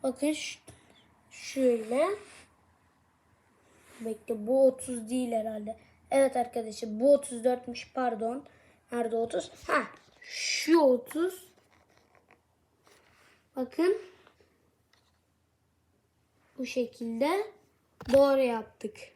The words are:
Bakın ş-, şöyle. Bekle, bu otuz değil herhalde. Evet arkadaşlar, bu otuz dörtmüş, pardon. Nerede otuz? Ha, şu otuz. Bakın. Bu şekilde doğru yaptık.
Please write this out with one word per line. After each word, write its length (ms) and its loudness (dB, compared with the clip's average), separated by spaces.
Bakın 300 0
ş-, 260 -8
şöyle. 760 0
Bekle, 460 -6
bu 200 6
otuz 440 -2
değil 220 -2
herhalde. 440 -4
Evet 260 2
arkadaşlar, 640 -6
bu 140 8
otuz 300 -2
dörtmüş, 500 -2
pardon. 500 -4
Nerede 240 -2
otuz? 340 -4
Ha, 160 0
şu 600 2
otuz. 720 0
Bakın. 400 0
Bu 80 -6
şekilde 640 -2
doğru 280 6
yaptık. 560 -4